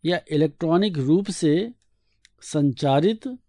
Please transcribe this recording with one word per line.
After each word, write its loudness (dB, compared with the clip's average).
या -2
इलेक्ट्रॉनिक 0
रूप 0
से 0
संचारित 0